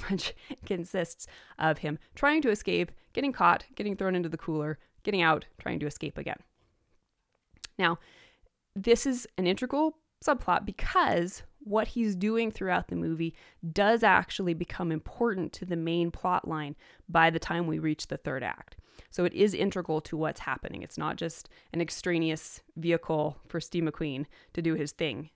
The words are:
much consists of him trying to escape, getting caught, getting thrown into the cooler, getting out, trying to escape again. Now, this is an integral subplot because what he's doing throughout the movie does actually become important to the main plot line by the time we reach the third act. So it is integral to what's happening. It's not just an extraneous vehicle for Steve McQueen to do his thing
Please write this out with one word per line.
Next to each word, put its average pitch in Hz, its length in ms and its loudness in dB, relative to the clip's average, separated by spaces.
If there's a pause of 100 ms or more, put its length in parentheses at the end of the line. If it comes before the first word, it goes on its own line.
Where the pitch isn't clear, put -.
much - 280 -2 (320)
consists 175 580 -4 (320)
of 156 220 2
him 151 180 -4 (160)
trying 294 300 4
to 240 80 4
escape, 175 400 0 (220)
getting 277 180 0
caught, 175 420 4
getting 208 220 -4
thrown 190 200 0
into 175 140 0
the 160 80 -4
cooler, 156 400 -4 (240)
getting 196 220 2
out, 160 220 4 (120)
trying - 220 -4
to 151 80 -4
escape - 320 -8
again. - 180 -6 (1400)
Now, 170 180 4 (800)
this 233 320 4
is 247 200 -2 (120)
an 185 80 2
integral 269 500 2 (260)
subplot 202 420 2
because - 760 0 (240)
what 214 240 0
he's 220 260 0
doing 220 360 0
throughout 180 360 -2
the 180 80 -6
movie 165 400 -2 (380)
does 220 300 4
actually 180 500 4
become 170 380 -4
important 185 600 -2
to - 140 -10
the 180 100 -2
main 165 360 0
plot - 360 -2
line 151 280 -6 (340)
by 165 200 6
the 165 100 2
time 170 280 0
we 160 120 0
reach 156 280 -2
the 143 100 -6
third 135 260 -6
act. - 340 -10 (320)
So 180 160 0
it - 80 0
is 202 200 4
integral 170 480 -2
to - 140 -8
what's 156 240 -4
happening. - 440 -8
It's - 140 -14
not 156 200 -4
just - 320 -8 (240)
an 170 80 0
extraneous 165 800 -2 (160)
vehicle 160 600 0 (100)
for 170 120 -4
Steve 170 240 -2
McQueen 147 420 -4 (280)
to 170 80 -4
do 160 140 0
his 151 160 -2
thing 156 440 -4